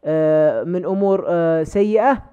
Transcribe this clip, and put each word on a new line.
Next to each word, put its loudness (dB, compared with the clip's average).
آه، 2
من -4
أمور، 0
آه، 0
سيئة، 0